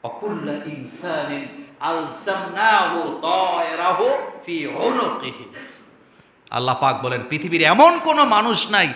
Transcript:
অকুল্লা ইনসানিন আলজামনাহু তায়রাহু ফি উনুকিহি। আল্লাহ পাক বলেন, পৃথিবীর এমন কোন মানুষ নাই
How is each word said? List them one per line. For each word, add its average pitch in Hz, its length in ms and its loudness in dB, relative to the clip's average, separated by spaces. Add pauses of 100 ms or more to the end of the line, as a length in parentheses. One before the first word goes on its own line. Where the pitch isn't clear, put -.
অকুল্লা 147 500 -8
ইনসানিন 147 1120 -8 (160)
আলজামনাহু 175 1400 0
তায়রাহু 175 960 0 (280)
ফি 160 200 -4
উনুকিহি। 170 800 -2 (1040)
আল্লাহ 123 300 0
পাক 135 220 2
বলেন, 123 260 -4
পৃথিবীর 160 340 -2
এমন 285 360 8
কোন 302 260 4
মানুষ 220 460 2
নাই 180 260 4